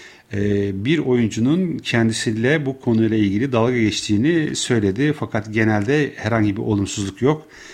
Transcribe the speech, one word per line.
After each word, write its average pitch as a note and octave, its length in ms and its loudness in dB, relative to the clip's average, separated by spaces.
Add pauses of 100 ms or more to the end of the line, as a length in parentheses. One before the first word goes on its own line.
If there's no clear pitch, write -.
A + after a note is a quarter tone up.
(340)
e, G2+ 380 0 (140)
bir D#3 120 2
oyuncunun C3 800 0
kendisiyle A#2 880 0
bu C3 140 -6
konuyla A2+ 380 2
ilgili G#2+ 340 2
dalga A#2+ 260 2
geçtiğini A#2 800 0
söyledi. A#2 640 0
Fakat A2 340 -6
genelde A2 600 2
herhangi G#2+ 420 0
bir A#2 40 -4
olumsuzluk G2+ 600 -2
yok. D3+ 260 2 (260)